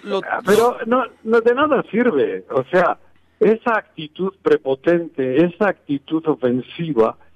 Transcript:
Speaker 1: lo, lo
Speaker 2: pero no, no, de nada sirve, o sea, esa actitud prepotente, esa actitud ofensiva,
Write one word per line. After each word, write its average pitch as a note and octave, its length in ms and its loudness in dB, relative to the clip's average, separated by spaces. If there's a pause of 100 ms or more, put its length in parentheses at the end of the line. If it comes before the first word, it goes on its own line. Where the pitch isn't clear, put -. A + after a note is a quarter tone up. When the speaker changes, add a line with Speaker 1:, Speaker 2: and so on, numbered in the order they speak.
Speaker 1:
lo, G3+ 160 -4
lo - 20 -8 (240)
Speaker 2:
pero A3+ 400 2
no, A#3+ 180 0 (200)
no, A3+ 180 2
de A#3+ 140 2
nada C#4 340 0
sirve, C3 640 0
o C3 140 0
sea, F3 320 0 (420)
esa A3 380 2
actitud F3+ 560 -8 (100)
prepotente, D3+ 1000 0
esa F#3 260 -2
actitud D#3 580 -6
ofensiva, B2+ 880 -2 (180)